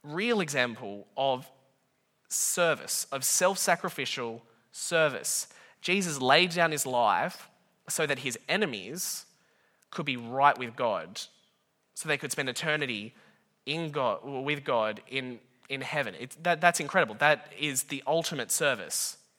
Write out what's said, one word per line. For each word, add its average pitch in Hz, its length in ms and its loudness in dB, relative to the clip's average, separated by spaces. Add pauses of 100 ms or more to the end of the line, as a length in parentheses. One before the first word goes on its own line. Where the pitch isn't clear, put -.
real 196 380 0
example 117 720 -2
of 135 340 0 (800)
service, - 840 0
of 131 120 -4
self-sacrificial 151 1200 0 (280)
service. 151 760 0 (340)
Jesus 175 400 0
laid 160 300 8
down 165 200 2
his 147 140 -2
life 123 640 2 (380)
so - 180 0
that 139 140 0
his 123 180 -6 (100)
enemies 147 800 -4 (680)
could 165 140 -6
be 131 120 -2
right 131 400 4
with 120 180 -6
God, 98 460 -2 (760)
so - 120 -10
they 147 100 0
could 139 140 -8
spend 139 160 -2
eternity 127 680 -4 (500)
in 156 240 -4
God, 131 340 -2
with 139 400 -4
God 110 460 0
in, 127 300 -8 (280)
in 135 140 -6
heaven. 127 380 -4
It, 127 240 -12
that, 170 180 2
that's 175 180 6
incredible. 143 360 2
That 147 440 2
is 139 240 -2
the 139 220 -8
ultimate 151 460 -2
service. 123 680 -2 (220)